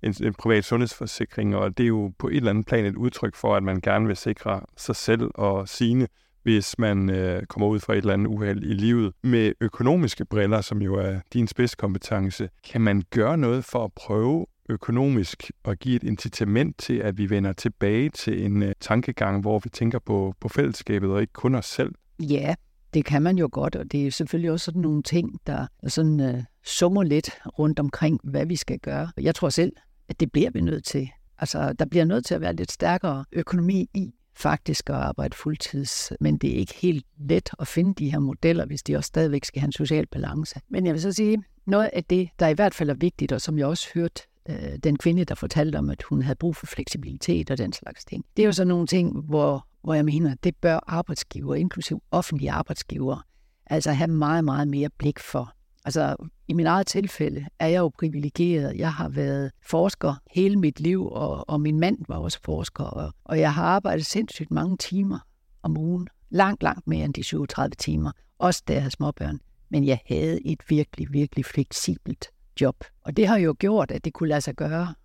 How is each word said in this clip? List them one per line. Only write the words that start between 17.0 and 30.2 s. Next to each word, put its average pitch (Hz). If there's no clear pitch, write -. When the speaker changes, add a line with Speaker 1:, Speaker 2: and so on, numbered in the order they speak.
Speaker 1:
vi 101
vender 98
tilbage 113
til 101
en, 101
øh, 98
tankegang, 107
hvor 107
vi 101
tænker 117
på, 98
på -
fællesskabet 104
og 98
ikke 110
kun -
os 120
selv? -
Speaker 2:
Ja, 147
det 151
kan 143
man 180
jo 165
godt, 139
og 147
det 143
er 139
selvfølgelig 165
også 165
sådan 175
nogle 151
ting, -
der 135
sådan, 156
øh, 127
summer 190
lidt 156
rundt 151
omkring, 151
hvad 143
vi 170
skal -
gøre. 143
Jeg 156
tror 170
selv, 165
at -